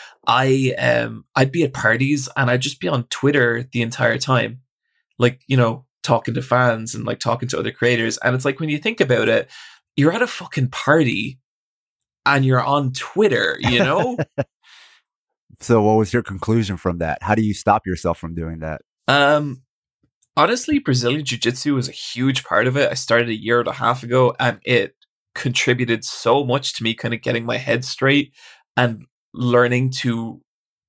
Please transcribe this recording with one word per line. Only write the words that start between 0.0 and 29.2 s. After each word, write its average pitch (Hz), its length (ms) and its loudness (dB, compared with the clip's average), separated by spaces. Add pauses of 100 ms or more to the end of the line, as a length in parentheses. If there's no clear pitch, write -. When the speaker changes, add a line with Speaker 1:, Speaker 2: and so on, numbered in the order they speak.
Speaker 1:
I, 131 500 2
um, 117 480 -2 (100)
I'd 135 160 2
be 165 120 0
at 139 100 -2
parties 131 640 0
and 135 120 2
I'd 127 120 2
just 139 180 -8
be 180 80 -6
on 131 180 -2
Twitter 127 640 0
the 120 100 -2
entire 117 380 -2
time, 120 420 -2 (560)
like, 123 300 0
you 131 100 2
know, 117 300 0 (160)
talking 117 320 0
to 120 80 -4
fans 120 500 0
and, 117 120 -8
like, 110 140 -4
talking 117 300 -4
to - 80 -4
other 113 140 -4
creators. 113 480 0
And 123 160 0
it's 127 100 -2
like, 139 140 -2
when 156 100 -4
you 147 80 -2
think 220 240 -2
about 120 260 2
it, 113 220 2 (480)
you're 147 160 4
at 220 80 0
a 247 60 2
fucking - 420 -4
party 131 680 0 (880)
and 135 180 4
you're 131 180 4
on 139 300 0
Twitter, 127 640 0
you 123 200 2
know? 202 380 2 (200)
Speaker 2:
<laughs> 139 80 -2 (1160)
So 117 200 4
what 107 160 4
was 110 160 0
your 120 100 0
conclusion 101 540 -2
from 87 220 -2
that? 80 220 -4
How 107 140 0
do 113 60 2
you 107 120 0
stop 107 320 0
yourself 87 320 -2
from 82 160 -12
doing 82 260 -8
that? 78 220 -8 (260)
Speaker 1:
Um, 143 560 2 (760)
honestly, 247 420 2
Brazilian 131 460 0
Jiu-Jitsu 127 500 -2
was 123 140 -2
a - 40 -16
huge 131 520 -4
part 113 220 2
of 127 100 0
it. 135 120 2
I - 40 -4
started 120 340 0
a 117 140 -4
year 117 180 2
and 120 80 -2
a - 60 -4
half 120 300 -2
ago, 123 360 2
and 120 240 0
it 117 320 0 (400)
contributed 123 720 -2
so 131 400 0
much 127 300 -2
to - 80 -10
me 113 100 -2
kinda 117 240 -6
getting 117 280 -4
my 117 120 -2
head 123 260 -2
straight 135 500 0 (440)
and 117 280 0 (280)